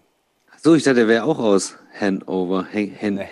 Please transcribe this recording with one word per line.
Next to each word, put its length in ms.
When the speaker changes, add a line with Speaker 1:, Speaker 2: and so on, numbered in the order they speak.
Speaker 1:
Ach 80
so, 140
ich 80
dachte, 140
der 100
wäre 160
auch 160
aus 380
Hanover. 720
Han-, 300
Han-, 140
Speaker 2:
Nee. 160